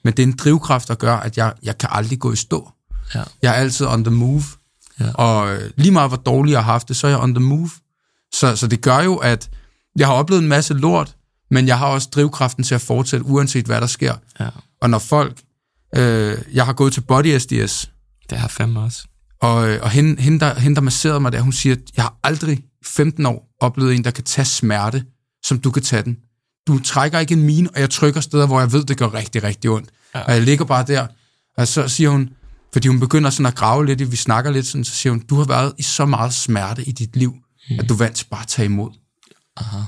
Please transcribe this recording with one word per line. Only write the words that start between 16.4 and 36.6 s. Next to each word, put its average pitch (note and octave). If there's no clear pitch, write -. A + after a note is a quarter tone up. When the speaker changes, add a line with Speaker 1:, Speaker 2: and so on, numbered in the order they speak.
Speaker 1:
jeg B2+
har C3
gået C3+
til -
Body C#3
S B2
D A2
S. -
Speaker 2:
Det A#2
har A#2
fandme A2+
også. A2+
Speaker 1:
Og, A#2
øh, G#2+
og A2
hende, C#3
hende, D3
der, C#3+
hende, C#3+
der D3
masserede C#3+
mig B2+
der, A#2+
hun C3
siger, C3
at B2+
jeg A#2+
har -
aldrig D3+
i -
femten D3+
år A2+
oplevet B2+
en, A#2+
der A#2+
kan B2
tage -
smerte, A2
som C3
du C3
kan B2+
tage A2+
den. A#2+
Du C#3
trækker C#3+
ikke E3
en D#3+
mine, D3+
og C#3
jeg C3+
trykker D3
steder, D3
hvor C3
jeg B2
ved, D3
det C3+
gør A2+
rigtig, A2
rigtig G#2
ondt. A2
Speaker 2:
Ja. C3
Speaker 1:
Og -
jeg A#2
ligger C#3
bare B2+
der, C3
og A#2+
så C3+
siger D3
hun, C#3
fordi B2+
hun B2+
begynder C#3
sådan C3+
at B2
grave B2+
lidt C3+
i, C#3
vi B2
snakker A#2+
lidt C3+
sådan, C3
så -
siger -
hun, A2+
"Du C#3+
har D3
været C3
i -
så -
meget B2
smerte A2